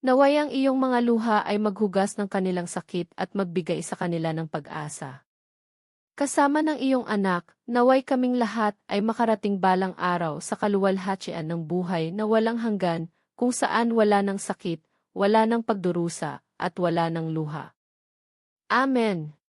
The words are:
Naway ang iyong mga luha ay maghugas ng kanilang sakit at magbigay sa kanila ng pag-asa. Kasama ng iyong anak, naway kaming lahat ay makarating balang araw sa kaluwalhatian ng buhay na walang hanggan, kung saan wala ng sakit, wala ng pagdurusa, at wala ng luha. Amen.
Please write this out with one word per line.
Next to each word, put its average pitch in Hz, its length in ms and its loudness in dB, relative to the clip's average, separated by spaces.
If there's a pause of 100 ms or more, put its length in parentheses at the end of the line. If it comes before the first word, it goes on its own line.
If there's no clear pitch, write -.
Naway 277 320 6
ang 294 160 0
iyong 269 240 2
mga 262 240 2
luha 233 380 2 (100)
ay 208 160 0
maghugas 202 560 0
ng 202 80 -2
kanilang 185 400 -2
sakit - 480 -6
at - 160 -6
magbigay 175 480 -2
sa - 160 -8
kanila 165 400 -2
ng 160 160 -6
pag-asa. 151 720 -10 (960)
Kasama 285 400 2
ng 302 160 0
iyong 262 320 0
anak, 196 400 0 (160)
naway 247 400 4
kaming 254 320 0
lahat 214 400 0 (160)
ay 202 80 0
makarating 214 640 0
balang 185 320 2
araw 175 480 -2
sa - 160 -6
kaluwalhatian 190 880 -2
ng 170 160 -4
buhay 170 480 -2
na 214 160 -4
walang 226 320 2
hanggan, 185 480 -2 (320)
kung 247 160 0
saan 233 400 0
wala 208 240 4
ng 196 160 -2
sakit, 180 480 -8 (320)
wala 214 320 4
ng 233 160 0
pagdurusa, 170 800 -2 (160)
at 180 160 -4
wala 170 320 0
ng 165 240 -4
luha. 156 400 -6 (960)
Amen. 226 640 0 (180)